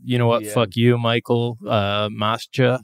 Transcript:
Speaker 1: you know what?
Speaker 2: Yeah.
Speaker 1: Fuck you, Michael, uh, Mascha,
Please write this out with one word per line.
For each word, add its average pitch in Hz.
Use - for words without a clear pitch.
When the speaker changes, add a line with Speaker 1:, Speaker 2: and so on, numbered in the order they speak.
Speaker 1:
you 123
know 120
what? 117
Speaker 2:
Yeah. 107
Speaker 1:
Fuck 113
you, 120
Michael, 117
uh, 104
Mascha, 117